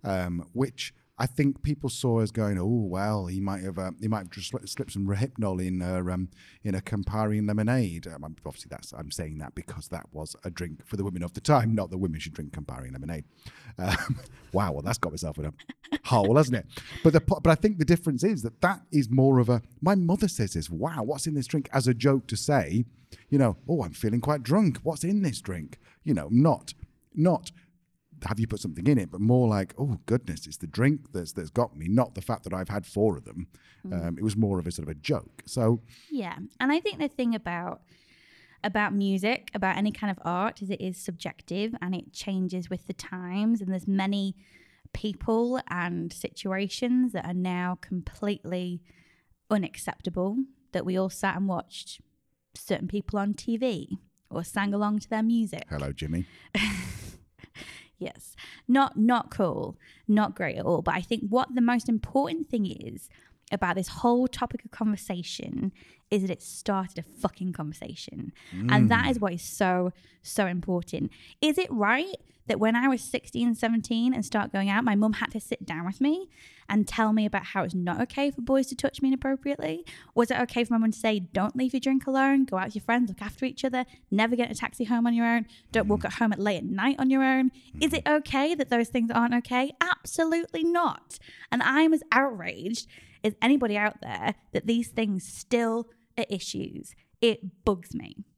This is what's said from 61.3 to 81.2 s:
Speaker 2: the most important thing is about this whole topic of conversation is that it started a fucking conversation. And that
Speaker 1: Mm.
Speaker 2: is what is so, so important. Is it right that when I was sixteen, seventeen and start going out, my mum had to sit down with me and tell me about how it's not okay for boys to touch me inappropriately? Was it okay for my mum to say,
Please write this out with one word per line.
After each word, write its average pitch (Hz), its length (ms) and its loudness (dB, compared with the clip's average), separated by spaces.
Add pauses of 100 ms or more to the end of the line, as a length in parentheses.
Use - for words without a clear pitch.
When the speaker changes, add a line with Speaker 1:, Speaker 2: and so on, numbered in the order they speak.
Speaker 2:
the 247 60 2
most 240 260 2
important 277 600 0
thing 220 160 0
is - 460 -10 (420)
about 180 240 0
this 185 120 -2
whole 240 380 4
topic - 380 -4
of - 60 -16
conversation 190 1000 -4 (400)
is 202 120 2
that 190 80 0
it - 120 -6
started 190 560 -4
a 165 40 -8
fucking - 500 -4
conversation. - 800 -10 (380)
And - 200 8
that 233 140 4
Speaker 1:
Mm. 247 60 2
Speaker 2:
is 233 100 0
what 190 140 0
is 170 80 -8
so, 180 500 2 (300)
so - 240 0
important. 175 640 -2 (320)
Is 302 160 4
it 370 120 -2
right 254 440 0 (320)
that 214 120 0
when 220 160 4
I 247 140 4
was 254 120 2
sixteen, 240 540 -2
seventeen 226 580 2
and 220 120 0
start - 280 -2
going 196 160 0
out, 202 140 2
my 220 140 4
mum 214 180 4
had - 180 -2
to 220 80 -6
sit - 240 -8
down 170 220 -6
with 190 140 -6
me 320 280 2 (400)
and 202 180 2
tell 220 260 2
me 214 120 4
about 196 220 -2
how 190 160 -2
it's 170 120 -2
not 175 260 -2
okay 277 320 0
for - 80 -8
boys 269 280 2
to 262 80 -8
touch - 260 -2
me 269 60 4
inappropriately? 277 760 -2 (320)
Was 233 160 4
it 240 80 2
okay 240 240 0
for 226 100 -2
my 226 40 4
mum 226 120 4
to 214 80 -4
say, 214 220 0